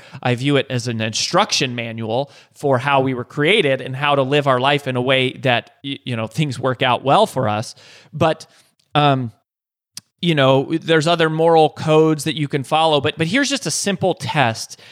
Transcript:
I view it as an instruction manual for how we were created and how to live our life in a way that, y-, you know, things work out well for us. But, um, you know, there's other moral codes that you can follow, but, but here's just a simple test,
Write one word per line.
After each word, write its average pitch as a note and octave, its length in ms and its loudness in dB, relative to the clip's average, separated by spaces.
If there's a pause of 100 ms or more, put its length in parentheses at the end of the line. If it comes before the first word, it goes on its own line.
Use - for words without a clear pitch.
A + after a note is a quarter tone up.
(220)
I B2+ 140 0
view C#3+ 220 2
it B2+ 120 0
as A#2+ 180 -4
an A2+ 140 -4
instruction C3+ 720 -2
manual A2+ 580 -6 (220)
for C#3 240 0
how C#3 240 2
we C3 140 0
were A#2+ 80 -8
created D3 580 2
and C3 140 -10
how C#3+ 180 0
to C#3 80 2
live C#3 240 2
our C3 140 4
life C#3 280 0
in B2+ 80 -2
a B2 60 -2
way C3 320 2
that, A#2+ 380 -2 (120)
y-, C#3 220 -10
you B2 100 -6
know, A2 120 -4
things C#3 320 -4
work B2+ 240 -2
out B2 200 2
well E3 220 4
for B2 240 -2
us. G#2+ 240 -4 (400)
But, D#3+ 320 -2 (480)
um, C3+ 380 0 (880)
you E3+ 140 0
know, C3+ 300 4
there's D#3+ 420 0
other E3 240 2
moral D#3+ 400 4
codes D#3 540 2
that D#3+ 100 -4
you D3+ 120 -4
can C#3 160 -4
follow, D#3 380 0
but, D3+ 160 -4
but D#3+ 80 -2
here's B3 240 0
just C4+ 160 -4
a D#3+ 60 -4
simple F#3+ 420 -2
test, - 640 -4 (120)